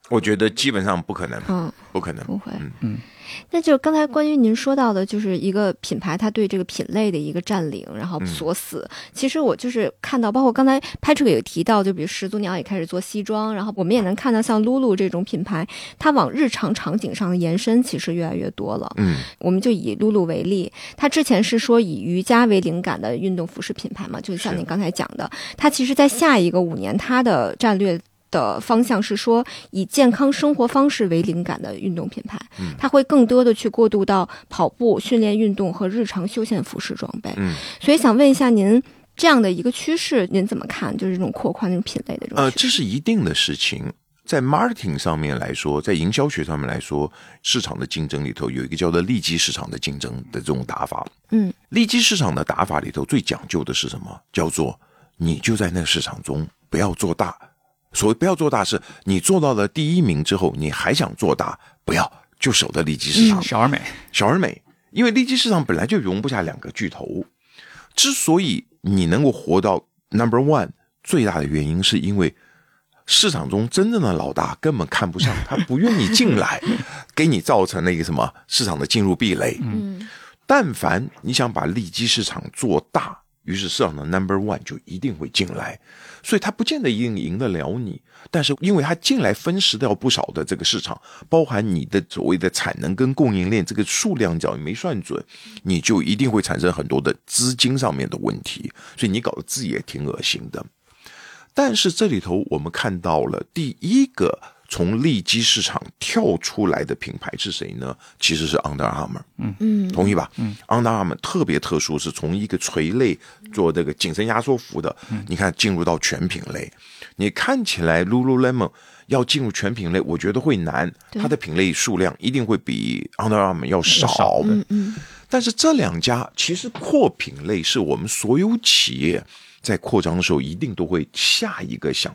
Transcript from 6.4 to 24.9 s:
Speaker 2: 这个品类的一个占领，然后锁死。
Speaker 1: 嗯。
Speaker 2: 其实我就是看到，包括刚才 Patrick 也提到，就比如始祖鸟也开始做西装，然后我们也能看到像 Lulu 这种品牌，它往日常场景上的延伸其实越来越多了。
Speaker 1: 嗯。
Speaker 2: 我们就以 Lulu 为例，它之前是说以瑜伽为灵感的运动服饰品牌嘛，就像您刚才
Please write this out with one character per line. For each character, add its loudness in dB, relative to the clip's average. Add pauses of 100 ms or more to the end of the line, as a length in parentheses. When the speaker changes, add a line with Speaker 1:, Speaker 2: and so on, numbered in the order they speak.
Speaker 2:
这 -2
个 -2
品 -8
类 0
的 -4
一 -4
个 -4
占 -2
领， -10
然 -6
后 -6
锁 -4
死。 -8
Speaker 1:
嗯。 -16 (180)
Speaker 2:
其 -2
实 0
我 2
就 -6
是 0 (120)
看 -2
到， 2
包 2
括 6
刚 4
才 4 (220)
Patrick 4
也 6
提 -6
到， 4
就 0
比 -6
如 -4
始 -8
祖 -6
鸟 -2
也 -4
开 -6
始 -4
做 -4
西 -8
装， -4
然 -4
后 -6
我 -2
们 2
也 4
能 0
看 -2
到 4
像 2
Lulu 2
这 2
种 -2
品 -4
牌， -2 (320)
它 4
往 2
日 2
常 -2
场 -4
景 -6
上 -4
的 0
延 0
伸 2
其 -4
实 -4
越 -2
来 -4
越 -4
多 -6
了。 -8
Speaker 1:
嗯。 2 (220)
Speaker 2:
我 -2
们 2
就 2
以 0
Lulu 2
为 -2
例， -2 (280)
它 2
之 2
前 4
是 2
说 4
以 -2
瑜 0
伽 4
为 6
灵 -2
感 -4
的 -4
运 -2
动 -4
服 -12
饰 -8
品 -10
牌 -10
嘛， -10
就 -8
像 -4
您 -4
刚 -4
才 0